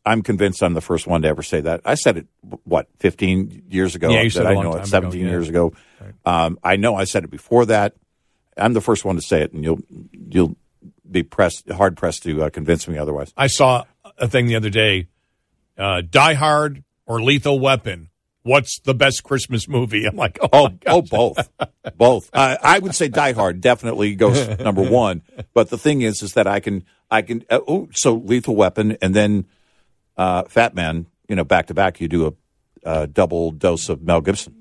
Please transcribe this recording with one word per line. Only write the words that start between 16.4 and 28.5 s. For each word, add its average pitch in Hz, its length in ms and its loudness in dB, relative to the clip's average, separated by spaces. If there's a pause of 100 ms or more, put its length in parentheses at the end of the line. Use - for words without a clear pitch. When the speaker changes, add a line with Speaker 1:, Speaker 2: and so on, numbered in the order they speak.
Speaker 2:
or 117 160 -4
Lethal 139 380 0
Weapon. 104 500 -2 (320)
What's 131 380 0
the 135 140 -2
best 135 300 0
Christmas 123 440 -4
movie? 113 360 -2
<laughs> 107 40 -2
I'm - 80 -6
like, 101 260 -4
"Oh, - 100 2
Speaker 1:
Oh, 143 120 8
Speaker 2:
my 113 100 2
gosh." - 200 0
Speaker 1:
oh, - 80 4
both. - 480 -2 (460)
Both. 120 360 4
I, 131 300 2
I 170 160 6
would 185 160 -4
say 160 140 -2
Die 139 240 0
Hard 95 280 -2
definitely 113 540 0
goes 110 440 2
Speaker 2:
<laughs> - 20 -10
Speaker 1:
number 98 220 0
one. 95 400 2 (320)
But 117 160 4
the 113 80 -6
thing 147 240 0
is, 107 200 -2
is 101 120 -10
that 107 140 2
I 101 100 0
can, 98 260 -6 (260)
I 110 120 2
can, 117 280 -8
uh, 127 180 2
oh, 175 240 -4
so - 220 0
Lethal 117 420 -2